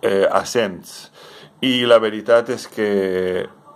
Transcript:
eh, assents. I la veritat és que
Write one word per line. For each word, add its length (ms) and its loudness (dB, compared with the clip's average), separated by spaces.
eh, 280 2
assents. 800 -4
I 260 0
la 120 8
veritat 500 0
és 180 -8
que 800 -2